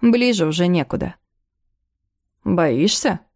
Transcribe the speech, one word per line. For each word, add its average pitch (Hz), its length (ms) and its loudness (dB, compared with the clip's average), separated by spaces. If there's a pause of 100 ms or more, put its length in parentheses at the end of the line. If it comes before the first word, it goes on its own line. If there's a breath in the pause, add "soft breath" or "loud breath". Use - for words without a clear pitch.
Ближе 233 440 2
уже 165 220 0
некуда. - 480 -2 (1300)
"Боишься?" 170 800 0 (140)